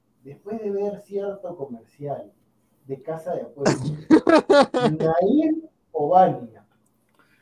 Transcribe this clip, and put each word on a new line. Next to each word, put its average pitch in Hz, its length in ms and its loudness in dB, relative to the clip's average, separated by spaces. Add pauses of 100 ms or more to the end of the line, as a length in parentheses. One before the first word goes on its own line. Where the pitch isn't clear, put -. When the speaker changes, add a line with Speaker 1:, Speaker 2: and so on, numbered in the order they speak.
(220)
Speaker 1:
después 202 400 -14
de 202 80 -6
ver 202 300 -6
cierto 196 560 -10
comercial 135 760 -14 (560)
de 135 160 -12
Casa 160 320 -8
de 123 60 -6
Apuestas, 139 500 -4 (180)
Speaker 2:
<laughs> 285 920 4
Speaker 1:
¿Nair 311 540 2 (360)
o 151 200 -4
Vania? 139 540 2 (760)